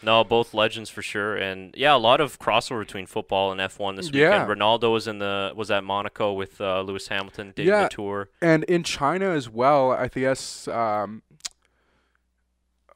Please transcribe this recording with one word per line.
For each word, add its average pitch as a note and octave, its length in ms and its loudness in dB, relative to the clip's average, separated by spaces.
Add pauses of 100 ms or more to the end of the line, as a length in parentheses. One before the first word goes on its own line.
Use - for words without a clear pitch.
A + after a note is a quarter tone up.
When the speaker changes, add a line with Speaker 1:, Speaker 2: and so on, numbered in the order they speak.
Speaker 1:
no, A2+ 240 6
both A#2 280 2
legends A2 360 0
for - 120 -14
sure, G#2 340 -4
and F#2+ 420 -6
yeah, C#3+ 160 4
a C3+ 40 6
lot A#2+ 220 6
of C#3+ 200 -2
crossover A2+ 400 0
between G2+ 260 -10
football G2 480 -2
and F#2+ 80 -6
F F#2+ 180 -6
one G2 160 -6
this D#3+ 160 -8
Speaker 2:
Yeah. D#3 320 4
Speaker 1:
weekend. G#2 160 -2
Ronaldo A2+ 320 4
was A2 160 0
in G#2 120 -8
the, G2 360 -4
was G#2 160 -8
at G2 140 0
Monaco G2+ 480 -2
with, F#2+ 260 -8
uh, F#2+ 220 -2
Lewis F#2+ 260 -8
Hamilton, G2 480 -8
David E3 140 0
Speaker 2:
Yeah, G#3 140 4
Speaker 1:
Latour. G2+ 460 -6 (120)
Speaker 2:
and D#3+ 240 4
in F3 180 2
China F3+ 460 -2
as D3 180 -2
well. C3 440 4
I B2 160 0
guess, C3 600 -4
um, G#2+ 540 -4 (1700)